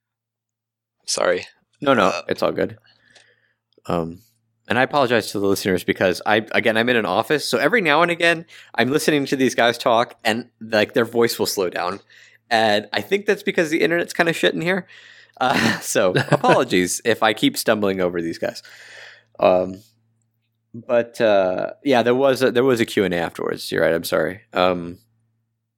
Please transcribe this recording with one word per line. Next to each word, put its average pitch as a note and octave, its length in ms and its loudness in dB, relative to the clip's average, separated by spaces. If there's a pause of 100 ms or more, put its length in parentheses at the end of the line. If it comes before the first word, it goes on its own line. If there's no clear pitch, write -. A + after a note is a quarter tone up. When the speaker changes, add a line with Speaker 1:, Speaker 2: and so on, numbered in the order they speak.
(1040)
Speaker 1:
Sorry. - 400 -2 (360)
Speaker 2:
No, C#3 120 2
no, G2+ 140 4
Speaker 1:
Uh, F2 220 -2
Speaker 2:
it's - 140 -4
all E2 80 0
good. F#2+ 260 -6 (1080)
Um, E2+ 320 -4 (480)
and G2+ 100 0
I B2+ 60 4
apologize B2 480 0
to G#2+ 80 -6
the G2 80 0
listeners F#2+ 360 0
because - 420 0
I, G#2+ 260 2
again, A2 260 0
I'm A#2 120 2
in B2+ 60 2
an G#2+ 100 0
office, A2+ 420 -2
so B2+ 100 0
every E3+ 240 2
now D#3 220 2
and F3 80 0
again E3+ 340 0 (300)
I'm A#2 160 0
listening D3 360 0
to C#3+ 80 -2
these C3 200 0
guys A#2+ 220 2
talk, A#2+ 460 0
and, A2+ 260 -4 (120)
like, A2 320 0
their A#2+ 120 2
voice A#2 340 0
will F#2+ 80 0
slow F#2 220 -2
down, F2 300 -6 (500)
and A2 440 0
I G#2+ 80 -4
think G3+ 240 -6
that's G3 180 -2
because F3+ 280 -2
the E3+ 100 -2
internet's E3+ 320 -2
kinda E3+ 200 0
shit F3+ 200 0
in D#3+ 80 -4
here. F3+ 260 -4 (520)
Uh, D3+ 400 0
<laughs> - 20 -14
so F#2+ 400 0
Speaker 1:
<laughs> - 100 -4
Speaker 2:
apologies C#3+ 720 2
if A2+ 200 0
I A2 100 4
keep C3+ 240 0
stumbling G2+ 420 0
over F2 220 -2
these E2+ 160 -6
guys. - 240 -8 (800)
Um, F#2 420 2 (920)
but, A#2 460 -2
uh, G2 520 2 (120)
yeah, B2+ 200 4
there A#2+ 120 4
was C3 280 2
a, A#2+ 80 4
there B2 120 2
was B2+ 160 2
a A2+ 60 2
Q G#2+ 180 0
and F2+ 100 0
A F2 40 -2
afterwards. E2 540 -6
You're - 100 0
right. E2 120 2
I'm E2 120 -2
sorry. F2 360 -4 (120)
Um, F2+ 460 -2 (800)